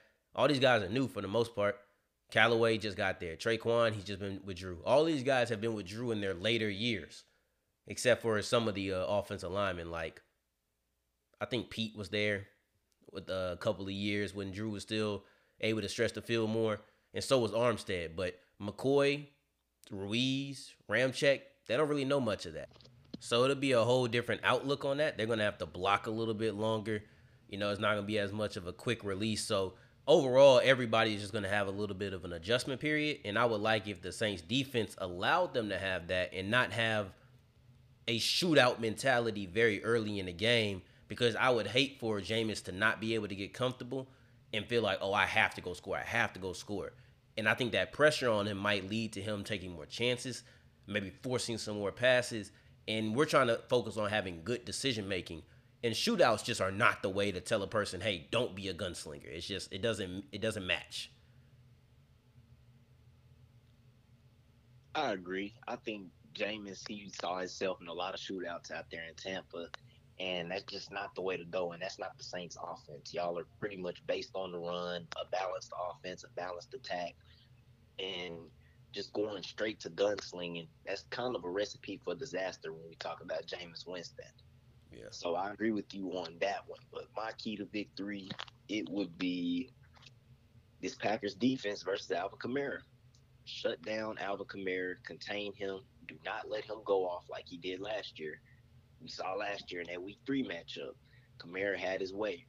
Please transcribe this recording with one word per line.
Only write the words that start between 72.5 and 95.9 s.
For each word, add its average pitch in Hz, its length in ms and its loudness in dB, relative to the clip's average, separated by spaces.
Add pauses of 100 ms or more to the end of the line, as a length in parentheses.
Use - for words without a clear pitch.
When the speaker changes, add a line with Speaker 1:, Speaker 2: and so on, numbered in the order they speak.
Speaker 2:
offense. 82 520 -12
Y'all 87 240 -2
are 80 80 -6 (140)
pretty 104 160 -6
much 87 300 -8
based 92 280 -4
on 95 180 -6
the 87 60 -6
run, 87 480 -6 (100)
a - 140 -6
balanced 92 420 -4 (180)
offense, 90 340 -12
a - 100 -20
balanced 87 400 -8
attack, 87 400 -6 (840)
and 90 360 -6 (580)
just 101 200 -8
going 104 300 -2
straight 107 380 -4
to 90 100 -8
gunslinging. 87 800 -2 (180)
That's 98 240 -6
kind 123 240 -2
of 90 100 -6
a 87 60 -6
recipe 101 540 -4
for 90 100 -2
disaster 82 580 -6
when 82 160 -14
we 82 60 -18
talk 82 280 -8
about 82 220 -6
Jameis - 420 -12
Winston. 87 380 -10 (680)
Speaker 1:
Yeah. 57 180 -16
Speaker 2:
So 85 240 -4
I 98 180 -2
agree 107 200 0
with 101 200 -4
you 95 200 -6
on 85 280 -6
that 95 280 0
one, - 100 -12 (140)
but 92 240 -10
my 110 220 -4
key 107 180 -6
to 98 80 -6
victory, 98 640 -8 (400)
it 104 200 -4
would 92 300 -4
be 131 520 0 (1080)
this 92 140 -6
Packers 101 400 -2
defense 104 480 0
versus 95 300 -2
Alvin 90 260 -4
Kamara. 123 400 -4 (640)
Shut - 380 -6
down 110 360 -6
Alvin 98 280 -6
Kamara, 92 480 -4 (100)
contain 101 500 -8
him, 98 260 -6 (260)